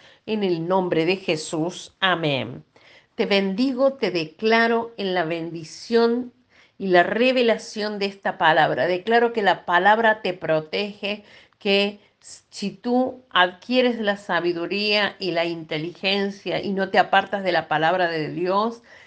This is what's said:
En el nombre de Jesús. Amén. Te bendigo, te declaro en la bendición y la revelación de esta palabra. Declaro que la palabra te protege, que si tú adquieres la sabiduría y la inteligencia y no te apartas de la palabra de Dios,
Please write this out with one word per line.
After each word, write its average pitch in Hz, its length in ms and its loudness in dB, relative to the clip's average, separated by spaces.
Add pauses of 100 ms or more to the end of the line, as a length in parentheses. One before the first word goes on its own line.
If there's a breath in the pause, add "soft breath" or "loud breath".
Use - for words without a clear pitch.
(260 soft breath)
En 214 200 -2
el 170 240 -2
nombre 175 360 0
de 185 120 0
Jesús. 165 840 -6
Amén. 151 640 -2 (520 soft breath)
Te 220 100 -2
bendigo, 233 680 0
te 214 180 -4
declaro 226 840 0
en 196 180 -4
la 180 120 0
bendición 175 1080 -2 (460 soft breath)
y 196 100 -6
la 180 160 6
revelación 214 960 0
de 196 60 -2
esta 196 320 -6
palabra. 156 500 4
Declaro 226 460 2
que 233 80 -2
la 180 240 2
palabra 214 560 4
te 185 120 -2
protege, 196 920 -4 (320 loud breath)
que 202 420 0 (220 soft breath)
si - 500 -10
tú 247 580 -2
adquieres 226 720 2
la 202 180 -2
sabiduría 190 1000 -2
y 185 120 -4
la 170 140 0
inteligencia 175 1160 -4
y 202 120 -4
no 190 160 -2
te 196 100 2
apartas 196 440 0
de 185 80 0
la 165 160 0
palabra 165 420 2
de 156 200 -4
Dios, 190 520 -2 (260 loud breath)